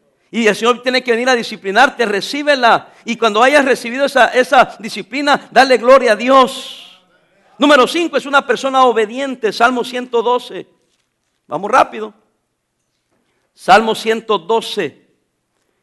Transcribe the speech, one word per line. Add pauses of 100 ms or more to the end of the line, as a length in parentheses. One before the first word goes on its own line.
(300)
Y
el
Señor
tiene
que
venir
a
disciplinarte,
recíbela. (120)
Y
cuando
hayas
recibido
esa,
esa
disciplina,
dale
gloria
a
Dios. (560)
Número
cinco,
es
una
persona
obediente,
Salmo
ciento
doce. (800)
Vamos
rápido. (1400)
Salmo
ciento
doce, (760)